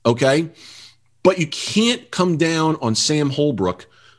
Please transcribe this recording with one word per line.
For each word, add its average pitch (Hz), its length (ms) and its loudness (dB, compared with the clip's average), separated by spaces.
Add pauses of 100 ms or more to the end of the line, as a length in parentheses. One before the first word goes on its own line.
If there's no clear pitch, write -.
okay? 135 440 2 (760)
But 185 160 4
you 151 80 -2
can't 233 640 -2
come 180 260 0
down 160 440 0
on 113 140 -2
Sam 151 360 0
Holbrook 120 560 -2 (320)